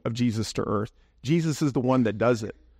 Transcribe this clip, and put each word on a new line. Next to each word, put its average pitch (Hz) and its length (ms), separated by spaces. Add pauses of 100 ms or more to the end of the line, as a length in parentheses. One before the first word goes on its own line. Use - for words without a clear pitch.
of 117 100
Jesus 113 400
to - 80
earth? 104 300 (300)
Jesus 160 380
is 143 120
the 139 80
one 127 240
that 104 140
does 113 240
it. 101 140 (240)